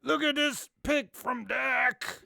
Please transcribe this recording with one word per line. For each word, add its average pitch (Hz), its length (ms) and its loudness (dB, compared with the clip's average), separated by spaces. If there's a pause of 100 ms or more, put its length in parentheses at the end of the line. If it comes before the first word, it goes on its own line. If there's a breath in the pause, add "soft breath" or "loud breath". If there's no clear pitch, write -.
Look 294 200 2
at 294 120 2
this 294 340 0 (140)
pic 277 300 0
from 240 320 -6
Dak. 254 800 0